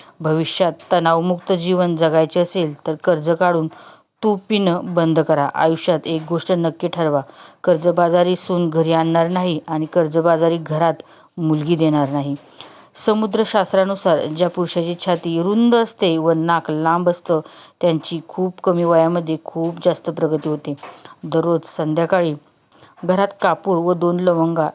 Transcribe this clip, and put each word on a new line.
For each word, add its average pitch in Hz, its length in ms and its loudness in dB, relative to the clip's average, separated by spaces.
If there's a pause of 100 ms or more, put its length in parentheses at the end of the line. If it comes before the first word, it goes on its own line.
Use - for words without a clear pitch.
(200)
भविष्यात 160 520 0 (200)
तणावमुक्त 175 640 2
जीवन 175 420 0
जगायचे 160 440 2
असेल 170 480 -2
तर 160 80 -2
कर्ज 156 340 0
काढून 170 380 2 (560)
तूप 208 260 0
पिणं 190 340 0
बंद 165 360 0
करा. 147 340 2
आयुष्यात 160 520 0
एक 160 240 -4
गोष्ट 170 220 -4
नक्की 170 360 -2
ठरवा, 156 340 -2 (420)
कर्जबाजारी 175 720 2
सून 175 340 -2
घरी 160 240 0
आणणार 165 340 2
नाही 180 400 -2
आणि 156 180 -4
कर्जबाजारी 165 720 2
घरात 156 360 0 (440)
मुलगी 156 380 0
देणार 151 340 2
नाही. 143 260 -4 (600)
समुद्रशास्त्रानुसार 196 1300 0
ज्या 160 240 -2
पुरुषाची 175 460 -4 (100)
छाती 170 360 -2
रुंद 226 340 2
असते 214 420 0
व 160 140 2
नाक 160 400 0
लांब 165 380 0
असतं, 175 300 -2 (420)
त्यांची 165 460 -2
खूप 185 260 -4 (100)
कमी 175 200 2
वयामध्ये 165 640 2
खूप 165 300 -6 (100)
जास्त 175 240 0
प्रगती 156 400 -2
होते. 147 240 -6 (500)
दररोज 165 400 0
संध्याकाळी 165 680 -2 (720)
घरात 185 240 0 (140)
कापूर 180 360 0
व 170 160 0
दोन 175 260 0
लवंगा, 165 560 2